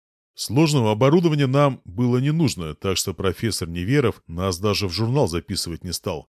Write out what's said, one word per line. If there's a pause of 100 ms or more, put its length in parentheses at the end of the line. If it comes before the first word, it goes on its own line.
(340)
«Сложного
оборудования
нам
было
не
нужно,
так
что
профессор
Неверов
нас
даже
в
журнал
записывать
не
стал,